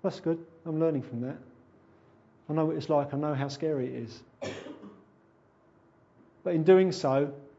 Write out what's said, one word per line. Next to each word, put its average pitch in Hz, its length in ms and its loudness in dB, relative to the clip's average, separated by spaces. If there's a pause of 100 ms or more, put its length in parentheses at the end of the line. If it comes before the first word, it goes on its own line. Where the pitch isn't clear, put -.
That's - 180 -2
good. 165 240 -2 (220)
I'm 156 140 -2
learning 156 220 2
from 117 200 -8
that. 143 160 -8 (1080)
I 151 40 -4
know 156 120 2
what 160 120 0
it's 147 120 -6
like. 143 260 2
I - 20 -2
know 151 180 -2
how 139 140 -2
scary 139 380 -2
it 127 80 -8
is. 120 280 -12 (2250)
But 180 120 0
in 160 100 2
doing 190 280 8
so 143 400 0 (260)